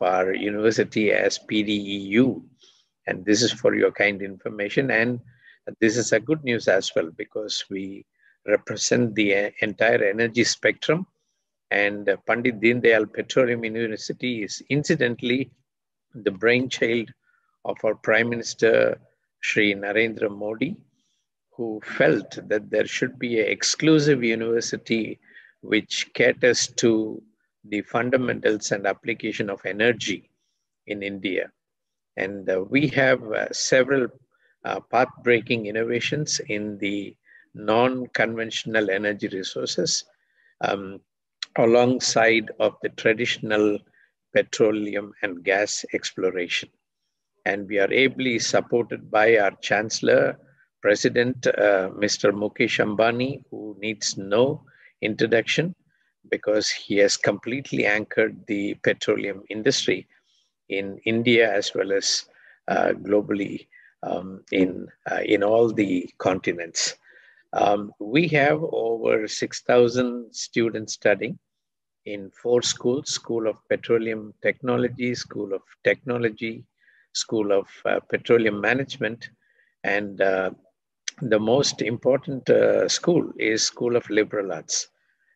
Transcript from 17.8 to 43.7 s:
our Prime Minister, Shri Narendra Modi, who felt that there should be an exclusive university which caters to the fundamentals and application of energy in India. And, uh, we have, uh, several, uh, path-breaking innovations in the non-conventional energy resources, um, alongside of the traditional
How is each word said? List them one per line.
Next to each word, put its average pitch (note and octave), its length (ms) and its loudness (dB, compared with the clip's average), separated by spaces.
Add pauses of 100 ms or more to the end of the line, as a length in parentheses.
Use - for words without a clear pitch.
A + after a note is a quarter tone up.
our A2 100 0
Prime A2 340 2
Minister, A#2 720 2 (380)
Shri G#2 360 2
Narendra G#2+ 540 -2
Modi, G#2 480 -6 (760)
who A2 320 -8
felt C#3 520 0 (120)
that G#2 200 -2
there G#2 200 0
should B2+ 280 -6
be A#2+ 220 -2
an G#2+ 80 2
exclusive C#3+ 800 2
university A2+ 960 -2 (400)
which - 540 -4
caters B2 520 2
to A2 560 0 (460)
the G#2 140 -4
fundamentals A#2 920 -2
and G2+ 160 -2
application A2 600 -6
of G2 160 -8
energy G#2 640 -2 (600)
in G#2 160 -8
India. F#2+ 480 -8 (640)
And, G2 340 -6
uh, F#2 180 0
we C#3 200 2
have, C3 420 2
uh, G#2 220 -4
several, C3 560 2 (560)
uh, G2 160 -6
path-breaking A#2+ 840 0
innovations A#2+ 840 -2
in G#2 300 -6
the G2+ 360 -6 (400)
non-conventional A2+ 1400 0
energy G2+ 380 -2
resources, B2+ 760 -4 (580)
um, G2 380 -4 (560)
alongside A#2 1040 4
of G#2+ 240 2
the G#2+ 80 -2
traditional G#2+ 880 0 (540)